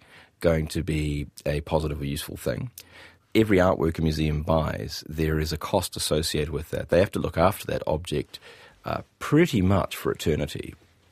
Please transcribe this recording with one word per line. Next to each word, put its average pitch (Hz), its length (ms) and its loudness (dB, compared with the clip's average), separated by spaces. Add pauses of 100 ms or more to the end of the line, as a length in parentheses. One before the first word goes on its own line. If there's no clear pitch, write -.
(400)
going 80 260 2
to 80 160 -4
be 73 440 -2 (180)
a 73 180 -2
positive 76 380 -2
or 71 40 -6
useful 71 320 -6
thing. 71 340 -6 (640)
Every 107 240 6
artwork 87 400 4
a 82 40 -2
museum 78 400 0
buys, 80 680 -2
there 78 300 0
is 78 140 -2
a 80 60 -4
cost - 380 -2
associated 78 540 -2
with 73 200 -8
that. - 180 -6
They 82 120 6
have 101 120 2
to - 60 -2
look - 180 -4
after 92 300 2
that - 200 -4
object, 76 520 -4 (460)
uh, - 180 -4 (160)
pretty 147 440 4
much 92 340 4
for - 160 -2
eternity. - 600 -2 (380)